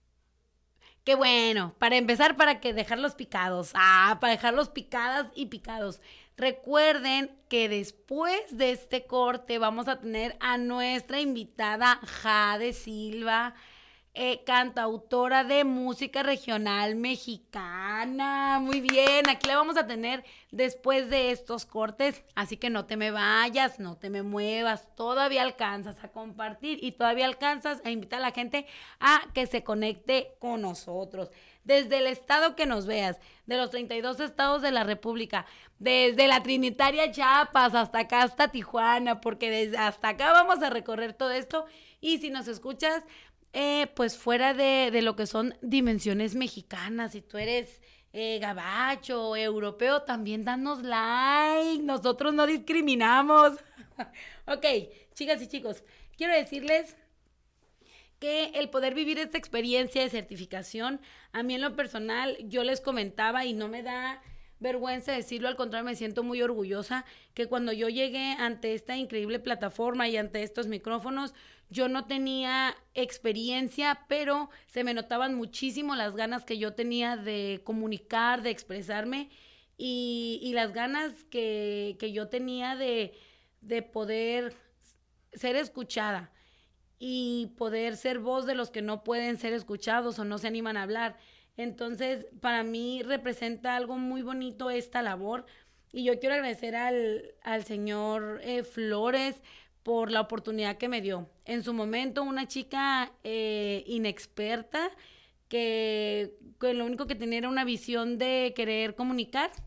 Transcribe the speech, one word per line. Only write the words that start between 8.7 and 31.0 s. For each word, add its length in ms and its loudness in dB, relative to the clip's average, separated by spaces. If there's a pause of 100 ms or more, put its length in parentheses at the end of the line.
este 340 -6
corte 500 0
vamos 320 0
a 120 -2
tener 400 -6
a 180 2
nuestra 600 -2
invitada 840 2
Jade 680 2
Silva, 800 -2 (600)
eh, 300 -2
cantautora 1000 2
de 220 4
música 580 -2
regional 720 0
mexicana. 1600 -2
Muy 220 0
bien, 480 6
aquí 180 0
la 80 2
vamos 220 4
a 80 2
tener 360 -4 (280)
después 580 2
de 220 2
estos 340 -4
cortes, 580 -2 (120)
así 240 -2
que 100 -2
no 160 -2
te 140 -6
me 120 0
vayas, 680 2
no 180 -10
te 140 -10
me 120 -4
muevas, 720 -2
todavía 440 2
alcanzas 640 -4
a 80 -18
compartir 680 -8
y 100 -4
todavía 320 2
alcanzas 600 0
a 40 -2
invitar 280 -6
a 60 -2
la 80 0
gente 340 -4 (340)
a 220 8 (100)
que 140 0
se 180 -4
conecte 760 0
con 200 -4
nosotros. 720 -6 (340)